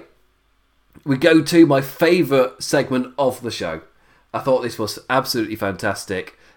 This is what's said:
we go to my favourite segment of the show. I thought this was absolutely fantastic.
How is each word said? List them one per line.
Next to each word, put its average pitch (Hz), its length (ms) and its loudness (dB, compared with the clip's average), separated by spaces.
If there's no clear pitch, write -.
we 139 100 0
go 160 260 4
to 165 240 6
my 139 140 4
favourite 139 840 0
segment 127 560 -2
of 135 240 -2
the 120 80 -8
show. 82 320 -8
I 113 60 -6
thought 127 220 0
this 120 160 -8
was 107 220 -6
absolutely 123 460 -2
fantastic. 98 840 -6